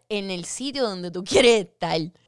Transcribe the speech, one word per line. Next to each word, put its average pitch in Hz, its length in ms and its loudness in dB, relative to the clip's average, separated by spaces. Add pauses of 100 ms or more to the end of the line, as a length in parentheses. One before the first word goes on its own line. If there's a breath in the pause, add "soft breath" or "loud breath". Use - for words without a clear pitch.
en 202 220 -4
el 175 120 -6
sitio 262 400 -6
donde 185 260 -4
tú 180 160 -8
<laughs> - 80 -6 (120)
quieres 226 160 6
estar. - 360 -4
Eh, 165 140 -4 (160)